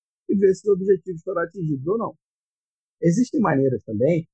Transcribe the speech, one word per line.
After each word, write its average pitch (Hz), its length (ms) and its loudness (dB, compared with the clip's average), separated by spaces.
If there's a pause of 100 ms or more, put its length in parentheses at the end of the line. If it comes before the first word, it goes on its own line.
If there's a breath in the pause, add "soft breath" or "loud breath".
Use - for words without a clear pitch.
(280)
e 220 80 0
vê 190 160 4
se 190 160 -2
os 202 60 6
objetivos 185 480 -2
foram 180 200 -4
atingidos 156 440 -6
ou 202 100 -2
não. 214 180 -6 (840)
Existem 202 400 0
maneiras 135 440 2
também 147 500 0